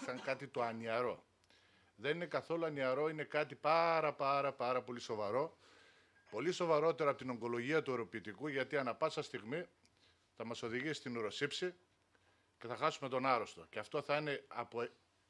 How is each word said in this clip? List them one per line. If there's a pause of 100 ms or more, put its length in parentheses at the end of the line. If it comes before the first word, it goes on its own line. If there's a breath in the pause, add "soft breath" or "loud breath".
σαν
κάτι
το
ανιαρό. (720 soft breath)
Δεν
είναι
καθόλου
ανιαρό,
είναι
κάτι
πάρα,
πάρα,
πάρα
πολύ
σοβαρό. (720 loud breath)
Πολύ
σοβαρότερο
από
την
ογκολογία
του
οροπητικού,
γιατί
ανά
πάσα
στιγμή (680 soft breath)
θα
μας
οδηγήσει
στην
ουροσύψη (840 soft breath)
και
θα
χάσουμε
τον
άρρωστο.
Και
αυτό
θα
είναι
από,
ε, (380)